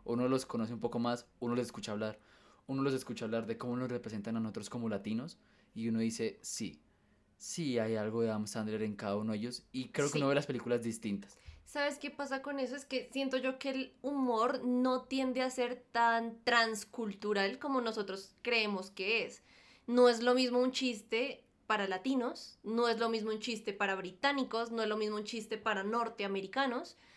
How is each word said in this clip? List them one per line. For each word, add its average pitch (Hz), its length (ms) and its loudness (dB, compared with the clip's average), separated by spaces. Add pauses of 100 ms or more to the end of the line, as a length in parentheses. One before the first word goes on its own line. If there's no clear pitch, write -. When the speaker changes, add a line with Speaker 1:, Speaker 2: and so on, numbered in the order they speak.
Speaker 1:
Uno 123 240 0
los 131 180 2
conoce 113 260 -4
un 113 80 -8
poco 120 180 -2
más, 120 280 -2 (140)
uno 120 140 -2
les 120 120 0
escucha 104 260 -8
hablar, 107 260 -4 (480)
uno 135 160 -2
los 135 120 2
escucha 123 320 -4
hablar 110 200 0
de 113 120 -4
cómo 123 180 -2
nos 127 140 -2
representan 113 460 -4
a 113 40 2
nosotros 107 300 -4
como 117 180 -2
latinos 110 500 -2 (360)
y 113 140 -2
uno 113 120 2
dice, 113 420 0
"Sí, - 380 -6 (580)
sí 135 400 -2
hay 110 180 2
algo 110 260 0
de 117 80 4
Adam 107 160 -2
Sandler 107 360 -4
en 107 140 -2
cada 104 200 -2
uno 107 160 0
de 107 60 0
ellos", 120 340 -6
y 127 180 -6
creo 143 180 0
que 143 60 -2
Speaker 2:
Sí. 151 40 2
Speaker 1:
uno 139 100 2
ve 139 60 4
las 143 120 2
películas 120 360 0
distintas. 110 560 -4 (260)
Speaker 2:
¿Sabes 285 340 -4
qué 285 120 -8
pasa 269 320 -4
con 277 180 -4
eso? 254 160 -2
Es 277 80 -12
que 247 300 -4
siento 262 240 0
yo 262 200 -2
que 277 120 -4
el 262 320 -4
humor 254 600 2
no 254 420 2
tiende 262 360 0
a 254 80 2
ser 254 420 -2
tan 233 540 2
transcultural 208 1120 2
como 269 220 0
nosotros 214 600 -4
creemos 208 480 2
que 202 340 0
es. - 180 -10 (440)
No 247 220 8
es 226 140 4
lo 247 120 6
mismo 247 260 4
un 254 120 4
chiste 247 720 -2 (220)
para 202 220 2
latinos, 247 720 -2
no 233 260 2
es 226 100 2
lo 226 100 2
mismo 220 220 0
un 214 100 -2
chiste 220 320 -4
para 196 240 0
británicos, 233 760 0
no 226 120 0
es 214 60 2
lo 214 80 0
mismo 214 200 0
un 214 80 -4
chiste 220 340 -6
para 208 240 0
norteamericanos, 208 1160 -2 (180)